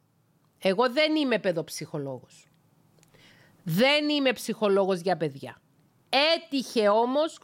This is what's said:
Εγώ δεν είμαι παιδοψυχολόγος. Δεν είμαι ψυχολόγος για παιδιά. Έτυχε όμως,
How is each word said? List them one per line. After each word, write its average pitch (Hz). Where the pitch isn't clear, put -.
Εγώ 196
δεν 311
είμαι 262
παιδοψυχολόγος. 156
Δεν 277
είμαι 277
ψυχολόγος 196
για 180
παιδιά. 135
Έτυχε 247
όμως, 254